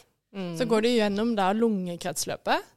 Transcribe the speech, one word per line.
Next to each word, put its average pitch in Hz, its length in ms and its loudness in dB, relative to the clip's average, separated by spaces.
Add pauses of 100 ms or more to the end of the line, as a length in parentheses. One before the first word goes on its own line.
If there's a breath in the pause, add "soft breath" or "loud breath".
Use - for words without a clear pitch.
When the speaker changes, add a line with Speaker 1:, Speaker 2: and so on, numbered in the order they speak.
(340)
Speaker 1:
Mm. 175 240 -6
Speaker 2:
Så 254 80 0
går 220 160 2
det 240 160 2
gjennom 214 380 0
da 190 160 2
lungekretsløpet, 202 1120 -2 (140)